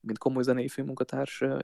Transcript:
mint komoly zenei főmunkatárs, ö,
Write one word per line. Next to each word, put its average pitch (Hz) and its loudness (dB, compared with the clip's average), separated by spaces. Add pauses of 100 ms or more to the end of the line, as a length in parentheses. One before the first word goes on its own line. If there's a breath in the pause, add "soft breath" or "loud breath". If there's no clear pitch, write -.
mint 110 -4
komoly 131 2
zenei 127 4
főmunkatárs, 135 -4
ö, 135 0